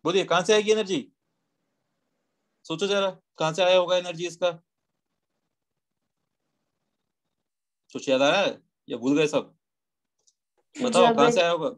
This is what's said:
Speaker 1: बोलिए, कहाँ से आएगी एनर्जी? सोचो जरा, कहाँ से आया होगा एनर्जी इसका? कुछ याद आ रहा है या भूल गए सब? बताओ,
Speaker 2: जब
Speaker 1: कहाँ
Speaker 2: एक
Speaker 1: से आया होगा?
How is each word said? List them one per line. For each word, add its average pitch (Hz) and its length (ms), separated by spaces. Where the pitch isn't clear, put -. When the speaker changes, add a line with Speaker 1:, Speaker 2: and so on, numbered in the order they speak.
Speaker 1:
बोलिए, 175 200
कहाँ 170 180
से 214 120
आएगी 214 180
एनर्जी? 190 340
सोचो 165 220
जरा, 196 240
कहाँ 160 140
से 185 100
आया 180 140
होगा 180 200
एनर्जी 180 300
इसका? 170 240
कुछ - 160
याद 131 140
आ 139 80
रहा 190 100
है 160 180
या 127 80
भूल 135 220
गए 151 80
सब? 147 280
बताओ, 240 300
Speaker 2:
जब 226 100
Speaker 1:
कहाँ 240 120
Speaker 2:
एक 233 60
Speaker 1:
से 185 60
आया 170 100
होगा? 160 280